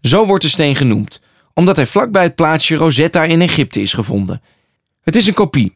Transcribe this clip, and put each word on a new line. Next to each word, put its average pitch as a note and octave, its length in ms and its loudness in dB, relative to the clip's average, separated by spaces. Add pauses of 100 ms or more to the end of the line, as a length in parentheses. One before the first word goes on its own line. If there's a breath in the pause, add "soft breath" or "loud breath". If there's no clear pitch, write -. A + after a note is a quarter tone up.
Zo F#3 240 2
wordt G3 180 0
de D#3 60 -2
steen C#3+ 260 0
genoemd, A2 460 -2 (320)
omdat F3+ 220 2
hij C#3+ 100 2
vlakbij G3+ 380 0
het E3+ 120 0
plaatsje D#3+ 400 0
Rosetta D#3 480 0
in E3 180 2
Egypte D3+ 400 -2
is G2+ 120 -4
gevonden. G2+ 480 -6 (600)
Het E3 140 -2
is G#3+ 120 2
een G#3 60 -2
kopie. C3+ 420 -2